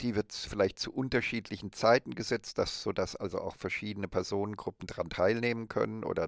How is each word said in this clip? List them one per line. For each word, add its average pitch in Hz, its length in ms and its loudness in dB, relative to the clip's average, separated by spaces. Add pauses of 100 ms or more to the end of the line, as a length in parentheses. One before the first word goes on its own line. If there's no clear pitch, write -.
die 120 140 0
wird 104 180 0
vielleicht - 460 2
zu - 120 -4
unterschiedlichen 117 800 -2
Zeiten - 440 6
gesetzt, - 420 -2
dass, - 240 0
sodass 95 340 -2
also 92 240 -4
auch - 160 -6
verschiedene 101 520 -4
Personengruppen 98 800 -2
dran 85 220 -4
teilnehmen 113 580 2
können 110 360 0
oder 87 240 0